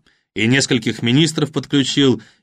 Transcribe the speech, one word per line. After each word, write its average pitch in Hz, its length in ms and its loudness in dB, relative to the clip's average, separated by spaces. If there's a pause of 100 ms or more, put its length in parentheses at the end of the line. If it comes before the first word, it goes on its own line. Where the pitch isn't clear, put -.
(340)
И 104 140 -2
нескольких 123 540 0
министров 147 500 0
подключил, 139 680 0 (220)